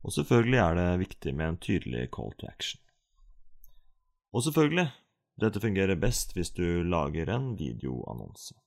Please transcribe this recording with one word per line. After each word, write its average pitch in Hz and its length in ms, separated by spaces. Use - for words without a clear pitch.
og - 140
selvfølgelig 123 480
er 85 160
det 90 80
viktig - 320
med 80 160
en 85 160
tydelig 62 480
call 55 240
to - 80
action. - 320
Og 120 140
selvfølgelig, 156 420
dette 104 180
fungerer 95 380
best - 380
hvis 85 180
du 90 100
lager 80 460
en 131 260
videoannonse. 60 960